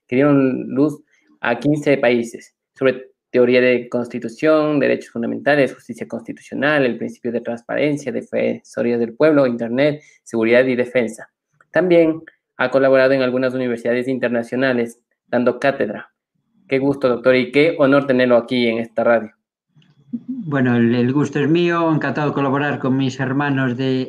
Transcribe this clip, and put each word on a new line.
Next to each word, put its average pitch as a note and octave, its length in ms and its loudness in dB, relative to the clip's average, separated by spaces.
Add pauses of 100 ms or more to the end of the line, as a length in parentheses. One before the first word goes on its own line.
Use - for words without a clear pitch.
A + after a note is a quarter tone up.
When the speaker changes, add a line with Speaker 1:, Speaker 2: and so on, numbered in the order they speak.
Speaker 1:
que B2 80 -2
dieron C3+ 500 2
luz C#3+ 340 -2 (380)
a A#2+ 200 -2
quince D3 400 0
países, A#2+ 580 -2 (180)
sobre - 360 -2 (200)
teoría B2 300 4
de B2 300 0
constitución, C3+ 880 -2
derechos A#2+ 300 -2
fundamentales, A#2 640 -2
justicia - 340 -14
constitucional, B2+ 800 -4
el A#2 100 -2
principio A#2 340 -8
de A#2 120 -4
transparencia, B2 680 -4
defensoría A#2 840 -4
del A#2 160 -2
pueblo, C#3+ 340 2
internet, B2 560 -2 (220)
seguridad A#2 400 2
y C3 100 0
defensa. A#2+ 540 -4 (420)
También E3 520 2 (340)
ha B2+ 140 0
colaborado C3+ 420 4
en C3+ 80 2
algunas B2+ 320 0
universidades B2 560 -2
internacionales, A#2+ 920 -2 (300)
dando B2 320 0
cátedra. A2+ 500 -2 (560)
Qué C3+ 120 -2
gusto, C#3 300 0
doctor, B2 280 2
y B2+ 160 0
qué D3 260 2
honor C3+ 280 4
tenerlo B2+ 320 4
aquí A#2+ 280 0
en A2+ 120 0
esta A#2 260 -4
radio. A2+ 280 0 (800)
Speaker 2:
Bueno, C#3+ 640 -2
el, A#2 200 2
el B2 180 0
gusto D3 260 0
es C3+ 100 0
mío, E3+ 440 2
encantado C#3+ 360 -2
de C3 60 -2
colaborar C#3 440 -2
con C3 180 0
mis C3+ 240 -2
hermanos C3+ 560 -2
de C3 320 -2